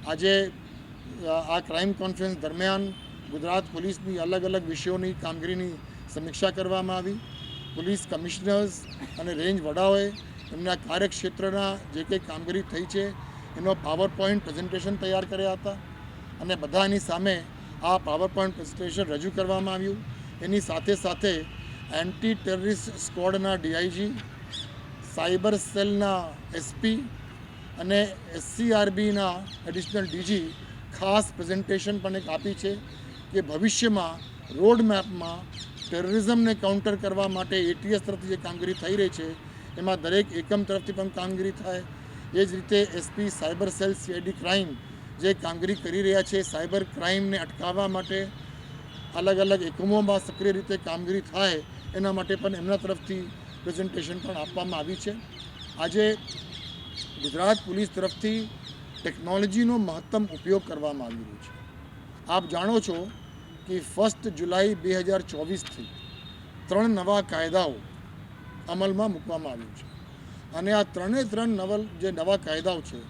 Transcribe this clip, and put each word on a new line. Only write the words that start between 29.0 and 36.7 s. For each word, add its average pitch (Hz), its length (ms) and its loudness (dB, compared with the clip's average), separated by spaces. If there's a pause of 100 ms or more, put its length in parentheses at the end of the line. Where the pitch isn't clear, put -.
એડિશનલ 185 380 -2
ડી 170 180 -4
જી 170 300 0 (460)
ખાસ 202 360 4
પ્રેઝન્ટેશન 190 640 0
પણ 190 160 -2
એક 185 140 -4
આપી 170 240 -2
છે 202 240 -2 (540)
કે 190 100 4
ભવિષ્યમાં 170 800 2 (360)
રોડમેપમાં 190 1120 4 (220)
ટેરરિઝમને 214 640 4
કાઉન્ટર 202 420 2